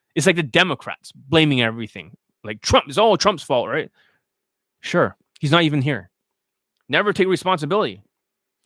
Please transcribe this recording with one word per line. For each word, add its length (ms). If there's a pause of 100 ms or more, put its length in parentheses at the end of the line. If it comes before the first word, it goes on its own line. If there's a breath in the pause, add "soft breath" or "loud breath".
(160)
It's 100
like 100
the 60
Democrats 680
blaming 500
everything. 540 (260)
Like, 200
"Trump, 260
it's 100
all 180
Trump's 280
fault, 240
right?" 240 (880)
Sure, 360 (220)
he's 140
not 100
even 200
here. 280 (800)
Never 260
take 140
responsibility. 760 (640)